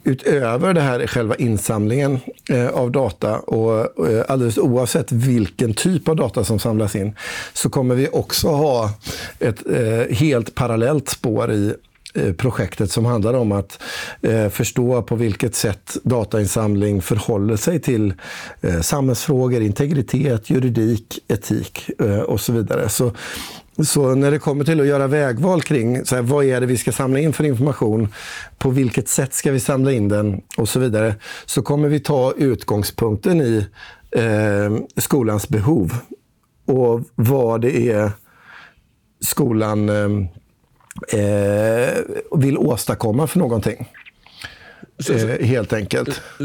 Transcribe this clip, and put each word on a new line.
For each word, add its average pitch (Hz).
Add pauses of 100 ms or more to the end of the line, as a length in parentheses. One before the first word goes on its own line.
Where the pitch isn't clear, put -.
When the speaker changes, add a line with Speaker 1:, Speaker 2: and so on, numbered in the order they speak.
Speaker 1:
utöver 135
det 165
här 131
själva 113
insamlingen, 120 (300)
eh, 123
av 123
data 131
och, 113
eh, 110
alldeles 123
oavsett 123
vilken 120
typ 175
av 160
data 131
som 107
samlas 110
in, 104 (380)
så -
kommer 127
vi 135
också -
ha 139 (500)
ett, 123
eh, 117
helt 131
parallellt 123
spår 113
i, 104 (420)
eh, 113
projektet 110
som 117
handlar 117
om 120
att, 98 (420)
eh, 110
förstå 123
på 113
vilket 110
sätt -
datainsamling 104
förhåller 107
sig 165
till, 107 (480)
eh, 85
samhällsfrågor, 127
integritet, 139
juridik, 117
etik, - (100)
eh, 104
och 107
så 123
vidare. 113
Så, 120 (720)
så 131
när 139
det 147
kommer 143
till 160
att 139
göra 139
vägval 147
kring 123
så 127
här, 127
vad 139
är 127
det 127
vi 123
ska 120
samla 131
in 151
för 151
information, 117 (440)
på 135
vilket 127
sätt -
ska -
vi 131
samla 135
in 104
den 104 (160)
och 113
så 131
vidare, 110 (300)
så -
kommer 147
vi 147
ta 131
utgångspunkten 117
i, 110 (440)
eh, 107 (200)
skolans 110
behov 107 (720)
och 120 (140)
vad 113
det 120
är 104 (1120)
skolan, 107
eh, -
eh, 104 (400)
vill 139
åstadkomma 117
för -
någonting. 113 (1080)
Speaker 2:
Så, 127
så 110
Speaker 1:
Eh, 123
helt 117
enkelt. 120 (240)